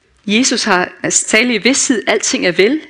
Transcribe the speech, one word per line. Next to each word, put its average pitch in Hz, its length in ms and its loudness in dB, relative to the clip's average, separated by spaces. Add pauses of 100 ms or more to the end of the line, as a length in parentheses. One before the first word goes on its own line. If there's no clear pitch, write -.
(260)
Jesus 226 380 0
har, 180 280 0 (100)
altså, - 260 -2
salig 220 360 0
vished, 254 420 0
alting - 400 -2
er 180 60 0
vel. 214 380 2